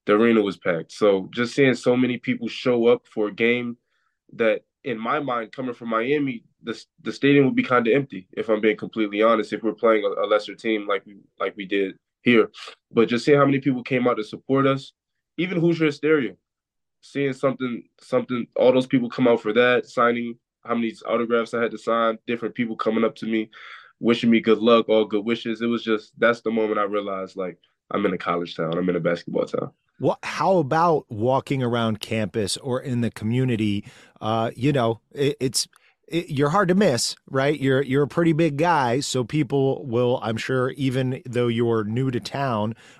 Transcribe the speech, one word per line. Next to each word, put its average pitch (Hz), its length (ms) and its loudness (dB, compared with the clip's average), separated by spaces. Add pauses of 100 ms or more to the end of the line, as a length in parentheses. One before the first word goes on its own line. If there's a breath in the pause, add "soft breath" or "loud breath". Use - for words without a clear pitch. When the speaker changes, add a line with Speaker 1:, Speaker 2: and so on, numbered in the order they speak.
Speaker 1:
The 104 80 4
arena 113 260 6
was 98 180 0
packed. 82 340 -4
So 98 400 2
just 120 240 -4
seeing 135 180 4
so 123 240 2
many 123 220 0
people 117 280 -4
show 120 380 0
up 120 220 4
for 107 200 -2
a 98 60 -8
game 120 420 0 (580)
that, 110 300 0 (200)
in 117 160 -6
my 127 200 -2
mind, 120 320 -6
coming 127 220 -10
from 117 160 -12
Miami, 127 540 -2 (180)
the, 113 180 -10 (220)
the 110 100 -6
stadium 143 340 4
would 120 100 2
be 123 80 2
kinda 120 280 2
empty, 110 420 -2
if 107 160 -4
I'm 107 120 2
being 107 160 2
completely 104 460 -2
honest, 110 280 2
if 107 120 -6
we're 110 100 0
playing 110 320 2
a, 98 160 -2
a 101 60 0
lesser 104 260 0
team 104 340 -4
like 98 200 -4
we, 101 100 -20 (220)
like 95 180 -4
we 101 80 -10
did 95 320 -2 (240)
here. 113 300 4 (400 loud breath)
But 113 180 2
just 117 160 -2
seeing 143 140 6
how 139 60 4
many 139 140 2
people 127 220 -2
came 123 260 -2
out 117 100 2
to 107 60 -4
support 135 440 -2
us, 135 260 -4 (440)
even 180 220 -4
Hoosier 165 260 2
Hysteria, 143 500 0 (640)
seeing 139 320 -4
something, 127 500 -4 (160)
something, 123 560 -4
all 127 160 6
those 127 160 2
people 120 220 0
come 127 180 0
out 117 140 4
for 107 120 -2
that, 123 340 2
signing 117 500 -2 (260)
how 117 120 -4
many 113 180 -2 (140)
autographs 117 460 0
I 117 100 -2
had 107 80 -2
to 110 60 -8
sign, 113 500 0
different 117 280 -4
people 113 200 -4
coming 110 280 0
up 110 120 -2
to - 100 -12
me, 110 240 -2 (500 loud breath)
wishing 120 300 2
me 113 100 6
good 104 200 4
luck, 113 280 4
all 107 180 4
good 104 200 -2
wishes. 117 360 -4
It 120 60 -2
was 117 160 -2
just, 110 360 -2
that's 117 220 2
the 110 100 -4
moment 107 280 0
I 104 40 0
realized, 98 520 -6
like, 90 220 -8 (340)
I'm 101 140 0
in 92 80 0
a 90 40 -2
college 87 380 -4
town, 82 220 -4
I'm 90 100 0
in 87 80 0
a 87 40 -2
basketball - 460 -2
town. - 260 -6 (280)
Speaker 2:
What, 156 240 -2
how 185 340 0
about 160 520 0
walking 127 540 -2
around 117 380 -2
campus 110 560 -4
or 127 240 -6
in 123 200 -4
the 113 100 -2
community? 110 760 -2 (340 loud breath)
Uh, 113 360 -2
you 139 180 0
know, 117 260 0 (140)
it, 143 260 -2
it's, - 280 -4 (400 soft breath)
it, 170 220 -6
you're 143 200 0
hard 196 180 2
to 180 80 2
miss, 175 400 2 (140)
right? 139 280 0
You're, 135 240 2
you're 135 220 0
a 135 40 0
pretty 165 260 2
big 156 240 0
guy, 143 420 2
so 127 240 -2
people 139 640 0
will, 123 360 0
I'm 113 160 -4
sure, 131 340 -2
even 131 540 -2
though 123 220 -2
you're 117 380 0
new 127 260 -4
to 120 80 -4
town, 117 560 -4 (240 soft breath)